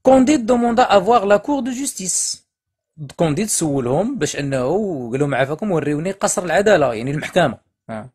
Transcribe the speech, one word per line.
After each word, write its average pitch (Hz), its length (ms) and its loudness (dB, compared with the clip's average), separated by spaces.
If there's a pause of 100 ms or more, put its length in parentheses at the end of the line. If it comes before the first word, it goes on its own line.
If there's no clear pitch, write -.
كوندي 262 360 4
دوموندا 240 460 2
افوار 202 420 4
لا 202 120 4
كور 294 220 -2
دو 254 120 -6
جوستيس. - 760 -6 (680)
كوندي 170 320 0
سولهم 151 680 -2
باش 147 180 -4
انه 139 760 -4
قال 131 80 -4
لهم: 143 160 0
"عافاكم، 147 360 -2
وريوني 151 400 -2
قصر 196 340 -2
العدالة"، 170 480 2
يعني 117 180 -4
المحكمة. 151 460 0 (320)
ها. 113 260 -12